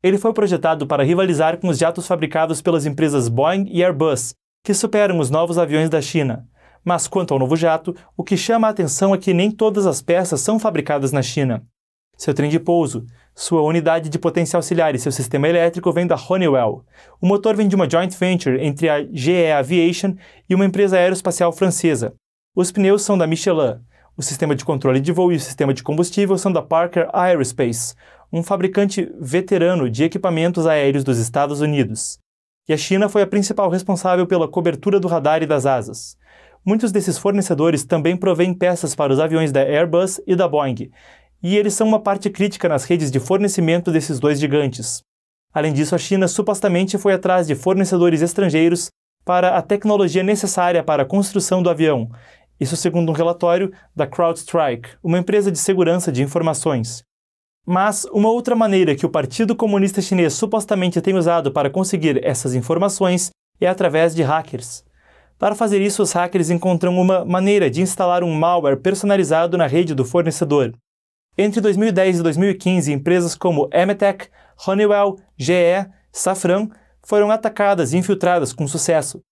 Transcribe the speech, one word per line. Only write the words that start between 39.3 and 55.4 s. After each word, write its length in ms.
da 100
Airbus 640
e 100
da 120
Boeing, 420
e 140
eles 200
são 120
uma 120
parte 320
crítica 360
nas 160
redes 280
de 80
fornecimento 720
desses 280
dois 200
gigantes. 640
Além 180
disso, 220
a 60
China 280
supostamente 680
foi 160
atrás 320
de 80
fornecedores 680
estrangeiros 680
para 320
a 60
tecnologia 600
necessária 600
para 200
a 20
construção 560
do 80
avião. 400
Isso 160
segundo 360
um 20
relatório 580
da 120
CrowdStrike, 840
uma 160
empresa 320